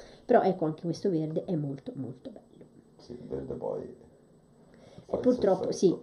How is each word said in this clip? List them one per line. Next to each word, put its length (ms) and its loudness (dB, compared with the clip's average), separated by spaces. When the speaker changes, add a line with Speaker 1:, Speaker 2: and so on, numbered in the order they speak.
Speaker 1:
Però 160 6
ecco, 220 2
anche 200 -2
questo 260 -2
verde 340 -2
è 140 -4
molto, 380 -6
molto 340 -10
bello. 340 -20
Speaker 2:
Sì, 160 -18
il 160 -14
verde 280 -6
poi 260 -6
Speaker 1:
E 40 -14
Speaker 2:
fa 60 0
il 40 0
Speaker 1:
purtroppo, 500 4
Speaker 2:
suo 200 4
effetto. 120 -2